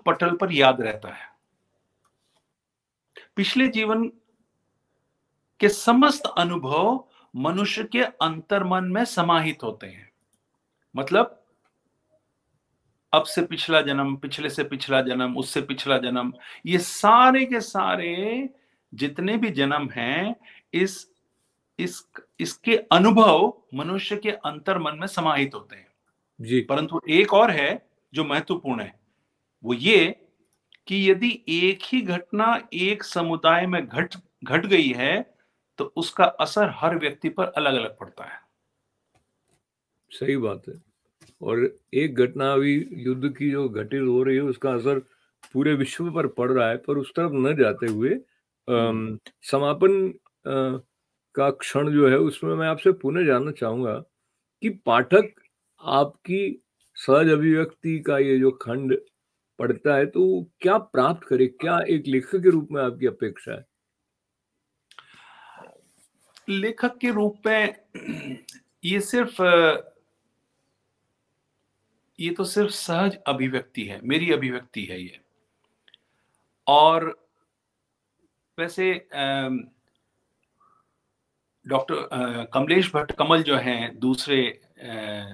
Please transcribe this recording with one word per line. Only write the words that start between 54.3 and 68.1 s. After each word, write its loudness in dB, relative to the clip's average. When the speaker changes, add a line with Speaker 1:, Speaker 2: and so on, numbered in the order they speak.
Speaker 2:
कि -2
पाठक 4
आपकी -2
सहज 4
अभिव्यक्ति 2
का -2
ये 4
जो 4
खंड -4
पढ़ता 0
है, 4
तो 2
वो 0
क्या 2
प्राप्त -2
करे, 4
क्या -2
एक 0
लेखक -2
के 4
रूप 2
में -2
आपकी -4
अपेक्षा -6
है? -12
Speaker 1:
लेखक -2
के -4
रूप -2
में 0
<clears throat> -12